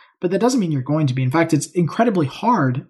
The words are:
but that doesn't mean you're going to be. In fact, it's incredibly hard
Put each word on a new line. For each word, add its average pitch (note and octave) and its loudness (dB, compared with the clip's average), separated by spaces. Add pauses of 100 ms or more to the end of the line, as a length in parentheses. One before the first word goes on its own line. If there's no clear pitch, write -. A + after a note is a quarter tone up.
(200)
but F3+ -2
that F#3+ 0
doesn't B3+ 2
mean E3+ 0
you're C3+ -2
going D3+ 0
to B2 0
be. C3 -2
In B2+ 0
fact, E3 2
it's D3 -2
incredibly F3+ 0
hard D3+ -2